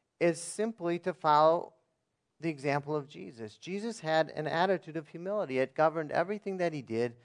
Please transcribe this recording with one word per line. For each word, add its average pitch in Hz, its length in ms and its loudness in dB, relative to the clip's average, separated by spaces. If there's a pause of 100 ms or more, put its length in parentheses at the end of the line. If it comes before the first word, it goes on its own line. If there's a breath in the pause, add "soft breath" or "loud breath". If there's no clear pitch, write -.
(180)
is 165 220 2
simply 180 580 -4
to 175 140 -4
follow 156 600 4 (680)
the 165 80 -2
example 143 440 -2
of 147 140 -4
Jesus. 147 500 -14
Jesus 202 440 -8
had 160 300 2
an 156 140 -6
attitude 165 520 0
of 156 100 -8
humility. 170 520 -4
It 131 140 0
governed 156 380 2
everything 190 460 -2
that 175 160 0
he 147 80 -6
did, 117 440 -2